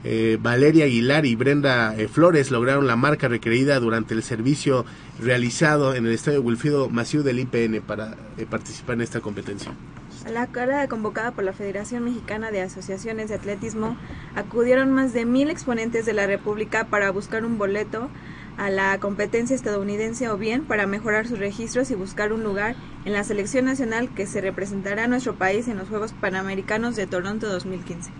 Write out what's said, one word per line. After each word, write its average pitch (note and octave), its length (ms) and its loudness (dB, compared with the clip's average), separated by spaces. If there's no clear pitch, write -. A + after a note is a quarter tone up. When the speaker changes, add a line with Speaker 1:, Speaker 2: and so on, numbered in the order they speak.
Speaker 1:
Eh, A2+ 360 2
Valeria C#3 440 6
Aguilar C3+ 420 4
y A#2 80 4
Brenda, B2 600 4
eh, G#2+ 100 0
Flores D3 460 6
lograron C3 340 4
la A#2+ 80 4
marca C#3 320 4
requerida B2 540 4
durante A2+ 340 2
el A2 80 2
servicio B2+ 600 2
realizado C3 760 4
en A#2 120 0
el A#2 60 4
Estadio C#3+ 280 2
Wilfrido B2+ 480 2
Maciú A#2 360 0
del B2+ 160 2
I B2+ 60 -2
P A#2 180 2
N A2 160 0
para, G#2+ 340 -8
eh, A2+ 120 -6
participar - 460 -6
en A#2 60 -2
esta A#2 200 -2
competencia. G2+ 520 -8
Speaker 2:
A A3 60 -10
la B3 160 -2
carrera C4 400 -2
convocada A3+ 460 -4
por A3 100 -6
la F#3+ 100 -2
Federación G3+ 520 -6
Mexicana A3 480 -4
de F#3+ 80 -2
Asociaciones G#3+ 680 -6
de G#3 80 -4
Atletismo A3 600 -6
acudieron B3 560 4
más C4 200 4
de A#3 120 -2
mil C4 260 4
exponentes A3+ 560 -2
de A3+ 60 2
la G3+ 160 2
República G#3+ 580 -2
para G3+ 240 2
buscar G#3 340 -4
un A#3 140 -2
boleto G#3 500 -2
a G3+ 140 -2
la G3 300 2
competencia G#3+ 560 0
estadounidense A3 720 -2
o G#3+ 80 0
bien A3+ 280 -2
para G#3 220 0
mejorar G#3+ 400 0
sus A#3 120 -4
registros A3+ 520 -2
y B3 40 0
buscar G#3 380 -4
un A3+ 120 -4
lugar G#3 320 -2
en G3 80 -2
la G3+ 120 0
selección G#3+ 400 0
nacional B3 500 -2
que G3 120 -4
se G3+ 140 -4
representará G3 640 -4
a A#3+ 40 2
nuestro B3 260 0
país G3+ 320 0
en A3+ 100 -2
los F#3 120 -8
Juegos G#3+ 240 -4
Panamericanos G3 840 -2
de F#3 120 -2
Toronto G3+ 420 -4
dos F#3 180 -4
mil F#3 140 -6
quince. F3 400 -10